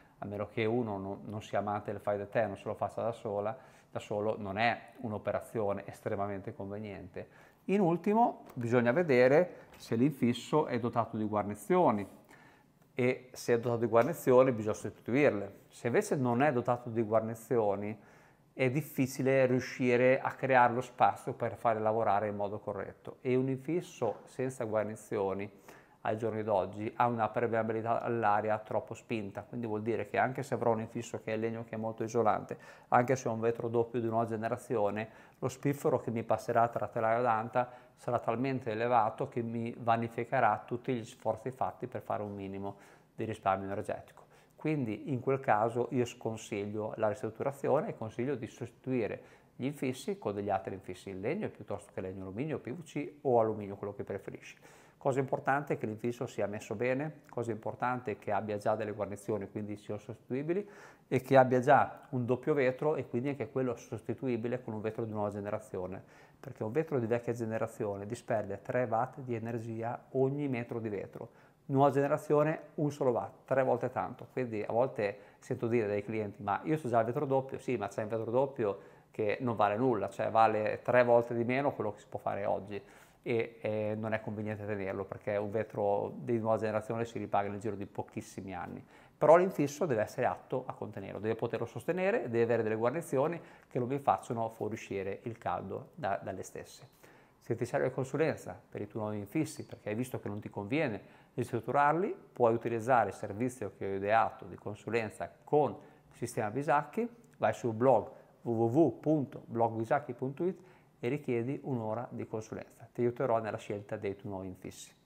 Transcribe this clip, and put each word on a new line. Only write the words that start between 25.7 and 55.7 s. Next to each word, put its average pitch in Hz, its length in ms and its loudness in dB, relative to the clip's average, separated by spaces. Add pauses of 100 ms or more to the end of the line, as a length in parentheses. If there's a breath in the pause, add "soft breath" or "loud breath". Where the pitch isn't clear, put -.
ai 110 120 0
giorni 110 260 -2
d'oggi 104 540 0
ha 123 100 4
una 113 220 0
permeabilità 113 720 0
all'aria 107 580 2
troppo - 340 -4
spinta, 107 500 -6
quindi 117 260 -6
vuol 107 140 -2
dire 107 260 -2
che 110 100 0
anche 127 240 2
se 127 120 -4
avrò 117 180 4
un 110 80 2
infisso 110 420 -6
che 113 100 -4
è 110 40 0
legno, 113 260 -2
che 117 140 -10
è - 20 -6
molto 110 240 -4
isolante, 110 560 2 (300 loud breath)
anche 123 260 6
se 127 140 -2
ho 117 40 0
un 113 60 -4
vetro 117 300 0
doppio 117 320 0
di 113 80 0
nuova 113 160 2
generazione, 110 840 -2 (300 loud breath)
lo 127 100 -4
spiffero 139 520 0
che - 100 -6
mi 113 140 -2
passerà 117 420 4
tra 113 220 -4
telaio 113 320 2
ed 123 60 2
anta 117 440 0 (240 loud breath)
sarà 120 240 -2
talmente 120 540 -2
elevato 117 560 2
che 127 140 -4
mi 113 360 -4
vanificherà 117 880 2
tutti 123 260 -4
gli 117 120 -4
sforzi 113 480 -4
fatti 95 340 -6
per 113 160 -10
fare 104 220 -4
un 104 100 -8
minimo 98 440 -8 (360 loud breath)
di - 80 -8
risparmio 98 480 0
energetico. - 540 -8 (320 soft breath)
Quindi 147 560 -2
in 123 80 -2
quel 135 180 0
caso 120 520 2
io 127 140 2
sconsiglio 107 920 -6
la 107 140 2
ristrutturazione 131 800 -2
e - 60 -10
consiglio 120 380 -4
di 104 140 -6
sostituire 113 760 -4 (320 loud breath)
gli 120 120 -6
infissi 139 520 -4
con 107 160 -4
degli 101 160 -2
altri 98 240 -2
infissi 95 360 -12
in 95 100 -8
legno 135 280 -4
piuttosto - 460 -12
che 110 60 -8
legno 95 220 -8
alluminio, 113 360 -6
P - 140 -10
V 170 100 -10
C - 380 -8
o 123 180 4
alluminio, 104 380 0
quello 101 180 -8
che - 80 -8
preferisci. - 560 -10 (440 loud breath)
Cosa 135 160 2
importante 139 560 0